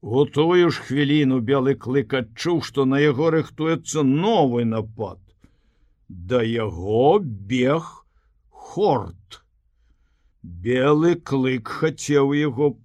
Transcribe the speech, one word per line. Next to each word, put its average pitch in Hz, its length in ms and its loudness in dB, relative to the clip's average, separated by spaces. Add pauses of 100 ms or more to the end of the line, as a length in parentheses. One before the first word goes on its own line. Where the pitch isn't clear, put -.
У 123 220 2
тую 165 460 2
ж - 160 -6
хвіліну 139 520 2 (120)
белы 135 340 2
клык 135 340 -2
адчуў, 160 480 -4
што 135 220 0
на 135 100 2
яго 151 320 2
рыхтуецца 160 720 -2
новы 143 640 2
напад. 110 560 -6 (880)
Да 92 340 -4
яго 113 760 0 (320)
бег 131 400 0 (560)
Хорт. - 920 -4 (1000)
Белы 127 720 2
клык 131 640 -4
хацеў 143 560 0
яго 143 400 0 (100)